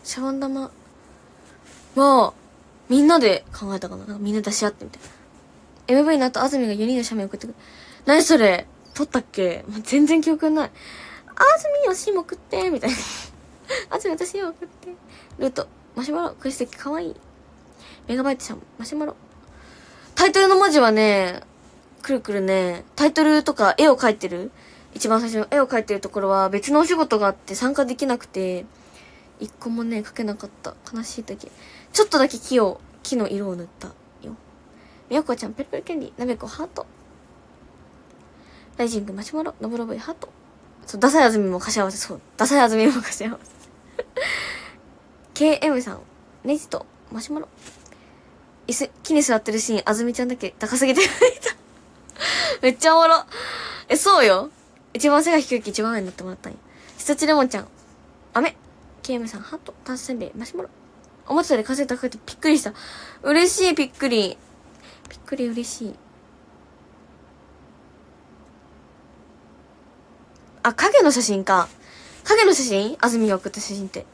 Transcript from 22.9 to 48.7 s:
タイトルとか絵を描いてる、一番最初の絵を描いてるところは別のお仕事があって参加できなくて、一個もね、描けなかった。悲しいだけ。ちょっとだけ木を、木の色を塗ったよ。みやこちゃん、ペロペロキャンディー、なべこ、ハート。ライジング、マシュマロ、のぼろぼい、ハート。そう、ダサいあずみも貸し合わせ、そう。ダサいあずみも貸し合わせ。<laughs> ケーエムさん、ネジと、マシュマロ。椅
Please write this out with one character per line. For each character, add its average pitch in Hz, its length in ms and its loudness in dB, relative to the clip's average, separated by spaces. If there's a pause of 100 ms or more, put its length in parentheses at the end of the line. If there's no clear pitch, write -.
タ 285 80 2
イ 302 80 4
ト 320 100 2
ル 302 200 4
と 294 100 -2
か 208 240 4
絵 302 100 8
を 269 80 8
描 247 160 0
い 214 60 0
て 196 100 -8
る、 180 240 -8 (420)
一 226 140 -6
番 220 140 2
最 233 80 -6
初 220 100 -2
の 214 120 -2
絵 285 100 4
を 262 60 2
描 254 120 0
い 220 60 -4
て 214 80 -4
る 196 80 -6
と 196 80 -10
こ 208 100 -6
ろ 196 100 -2
は 196 200 2
別 202 240 -2
の 302 80 6
お 339 40 4
仕 349 100 0
事 311 220 0
が 208 100 2
あ - 20 4
っ 196 40 -2
て - 220 -12
参 254 180 -2
加 277 120 0
で 247 100 -6
き 277 120 -4
な 247 100 -2
く - 100 -14
て、 185 380 -6 (720)
一 214 200 -12
個 240 120 -8
も 233 120 -4
ね、 233 180 -4
描 - 120 -14
け 240 100 -8
な 208 120 -4
か 208 100 -16
っ 202 40 -14 (120)
た。 - 140 -14 (180)
悲 226 80 -8
し - 180 -12
い 226 40 -12
だ 196 120 -14
け。 - 160 -20 (400)
ち - 120 2
ょ - 20 4
っ - 40 -16
と 302 100 2
だ 262 80 4
け 240 100 -4
木 254 220 0
を、 196 200 0 (220)
木 - 160 -4
の 214 100 -2
色 202 220 -6
を 180 60 -8
塗 170 80 -12
っ 170 40 -16 (120)
た - 80 -16
よ。 - 480 -20 (760)
み 240 60 -4
や 302 80 0
こ 247 120 -4
ち 247 80 -12
ゃ 208 60 -10
ん、 220 40 -14
ペ 277 100 -10
ロ - 80 -14
ペ - 60 -8
ロ - 60 -8
キ 349 100 -12
ャ - 20 -6
ン 311 40 -6
デ 262 60 -10
ィ - 100 -14
ー、 - 40 -20
な 240 80 -6
べ 247 80 -4
こ、 - 100 -14
ハ 285 200 -12
ー - 20 -14
ト。 - 180 -12 (1900)
ラ 240 80 -2
イ 226 40 -2
ジ 226 100 -4
ン 202 80 -10
グ、 202 60 -12
マ 196 100 -12
シ - 100 -14
ュ 302 40 -6
マ 311 60 -4
ロ、 330 160 -10
の 220 80 -10
ぼ 233 100 -8
ろ 233 100 -8
ぼ 226 80 -8
い、 - 20 -12
ハ 226 140 -12
ー 339 40 -10
ト。 - 140 -18 (560)
そ - 140 -12
う、 - 20 0
ダ 254 80 6
サ 302 120 6
い - 20 8
あ 233 80 6
ず 220 80 0
み 196 100 0
も 180 100 -4
貸 214 140 -8
し 220 60 -2
合 196 60 2
わ 190 60 -4
せ、 202 60 -10
そ - 160 -10
う。 - 80 -16 (160)
ダ 220 80 2
サ 262 100 2
い 285 60 6
あ 233 80 6
ず 220 80 0
み 220 80 4
も 254 160 2
貸 - 160 -10
し 208 80 -8
合 220 60 -6
わ - 120 -14
せ。 - 80 -20 (540)
<laughs> - 1300 -12
ケ 302 200 4
ー - 120 -2
エ 311 60 2
ム 254 100 -2
さ 214 120 -10
ん、 - 80 -18 (420)
ネ 285 120 -2
ジ 302 120 -10
と、 - 180 -10 (260)
マ 220 80 -10
シ 233 120 -12
ュ - 20 -8
マ 294 60 -8
ロ。 - 100 -16 (1160)
椅 247 60 -4